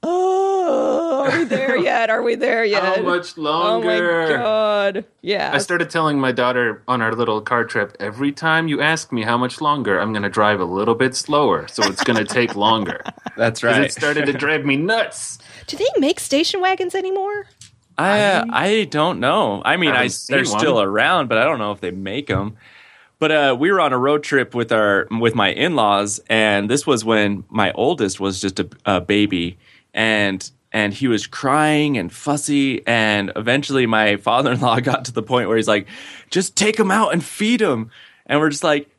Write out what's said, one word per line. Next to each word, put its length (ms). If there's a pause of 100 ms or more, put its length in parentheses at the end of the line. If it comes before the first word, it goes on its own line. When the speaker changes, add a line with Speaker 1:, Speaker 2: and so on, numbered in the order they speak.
Speaker 1:
"Oh, 1300
are 80
we 60
there 320
Speaker 2:
<laughs> 140
Speaker 1:
yet? 200
Are 120
we 120
there 300
yet?" 180 (160)
Speaker 2:
How 40
much 340
Speaker 1:
Oh 60
my 80
Speaker 2:
longer? 880
Speaker 1:
God. 680 (180)
Yeah. 300
Speaker 2:
I 60
started 320
telling 300
my 120
daughter 560
on 140
our 120
little 260
car 240
trip, 360
"Every 320
time 360
you 120
ask 320
me 100
how 140
much 240
longer, 400
I'm 120
gonna 160
drive 320
a 40
little 300
bit 220
slower, 520
so 160
it's 200
gonna 200
take 300
longer." 480 (160)
Speaker 3:
<laughs> 180
That's 240
Speaker 2:
'Cause 160
Speaker 3:
right. 100
Speaker 2:
it 60
started 340
to 60
drive 320
me 120
nuts. 600 (280)
Speaker 1:
Do 100
they 100 (120)
make 220
station 400
wagons 340
anymore? 520 (520)
Speaker 3:
I, 240
uh, 280
Speaker 2:
I 200
Speaker 3:
I 140
don't 360
know. 440
I 120
mean, 140
I, 60
Speaker 2:
haven't 140
seen 260
Speaker 3:
they're 80
still 320
Speaker 2:
one. 120
Speaker 3:
around, 400
but 100
I 60
don't 140
know 140
if 80
they 100
make 400
'em. 260 (640)
But, 140
uh, 260
we 120
were 100
on 120
a 60
road 240
trip 320
with 180
our, 340 (140)
with 140
my 180
in-laws, 680 (100)
and 400
this 160
was 180
when 460
my 220
oldest 460
was 220
just 180
a, 100 (180)
a 160
baby, 560 (340)
and, 580 (220)
and 220
he 120
was 200
crying 720
and 120
fussy, 760
and 500
eventually 480
my 320
father-in-law 640
<laughs> 0
got 240
to 80
the 100
point 260
where 100
he's 100
like, 180 (440)
"Just 260
take 220
him 120
out 220
and 100
feed 380
him." 300 (340)
And 160
we're 80
just 160
like 240 (100)